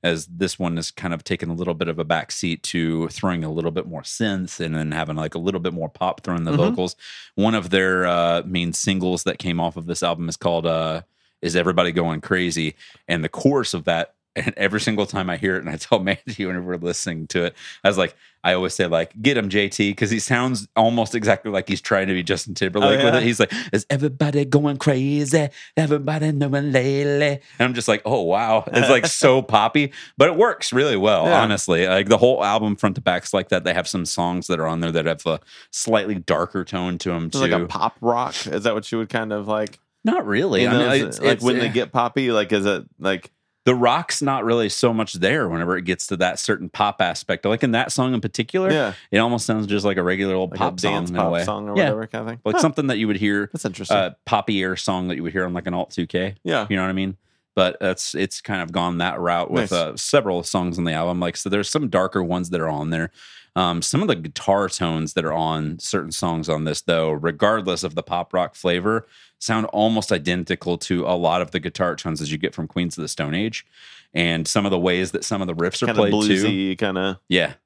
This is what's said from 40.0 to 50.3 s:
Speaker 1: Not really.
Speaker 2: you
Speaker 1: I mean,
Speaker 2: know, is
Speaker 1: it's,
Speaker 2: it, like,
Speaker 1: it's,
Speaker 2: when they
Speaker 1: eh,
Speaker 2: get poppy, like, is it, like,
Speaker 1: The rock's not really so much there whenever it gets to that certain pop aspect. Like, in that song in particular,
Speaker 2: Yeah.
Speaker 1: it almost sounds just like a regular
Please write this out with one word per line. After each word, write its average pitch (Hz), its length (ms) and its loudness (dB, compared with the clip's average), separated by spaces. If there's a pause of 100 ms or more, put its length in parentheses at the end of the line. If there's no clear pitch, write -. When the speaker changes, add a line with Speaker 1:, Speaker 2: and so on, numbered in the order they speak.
Speaker 1:
Not 240 240 0
really. 107 360 2
Speaker 2:
you 101 40 2
Speaker 1:
I 104 40 2
mean, 120 100 4
Speaker 2:
know, 123 120 2
is 135 80 4
Speaker 1:
it's, 67 160 -4
Speaker 2:
it, 53 60 -6
like, - 100 6
Speaker 1:
it's, - 100 -2
Speaker 2:
when 123 140 4
they 123 100 2
Speaker 1:
eh, 107 40 -2
Speaker 2:
get 117 200 -2
poppy, 123 400 0
like, 104 200 2
is 101 160 2
it, 95 180 0 (140)
like, 92 320 -4 (340)
Speaker 1:
The 127 80 6
rock's 123 480 2
not 135 240 0
really 117 240 2
so 120 240 2
much 110 200 -2
there 101 360 0
whenever 87 260 0
it 87 100 -4
gets 90 220 -2
to 95 100 -4
that 90 200 0
certain 92 320 -2
pop 104 320 0
aspect. 87 440 -2
Like, 107 180 2
in 127 80 2
that 117 200 0
song 127 220 0
in 113 80 0
particular, 139 500 -2
Speaker 2:
Yeah. 131 220 2 (160)
Speaker 1:
it 98 80 2
almost 117 300 2
sounds 110 180 0
just 101 180 0
like 101 140 2
a 90 60 0
regular 95 320 0